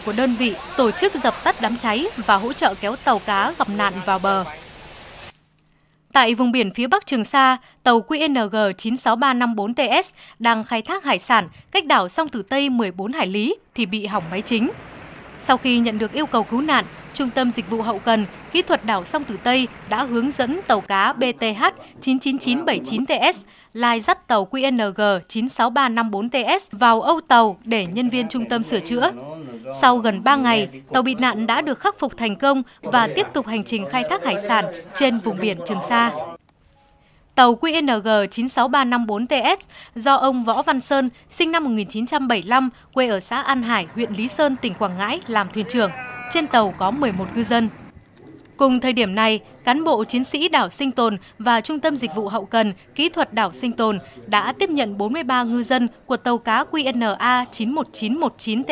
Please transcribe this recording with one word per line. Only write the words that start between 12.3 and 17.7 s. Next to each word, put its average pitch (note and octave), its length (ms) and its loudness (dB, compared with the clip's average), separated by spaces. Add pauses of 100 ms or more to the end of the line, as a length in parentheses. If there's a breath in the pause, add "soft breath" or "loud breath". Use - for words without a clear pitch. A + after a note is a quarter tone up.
Tây C#4 280 0
mười A#3 220 0
bốn G3 220 -6
hải C#4+ 140 -2
lý G#3+ 280 0 (200)
thì A#3 100 0
bị G3+ 200 -4
hỏng G3 260 -4
máy F#3 100 -6
chính. A#3+ 300 0 (680)
Sau B3+ 180 2
khi B3 220 2
nhận A3+ 200 0
được G#3+ 120 -4
yêu D4 140 -2
cầu A3+ 180 0
cứu A#3 180 -2
nạn, C#4 240 0 (280)
Trung C4+ 160 -2
tâm B3 220 0
Dịch F3+ 180 -6
vụ A3+ 120 -4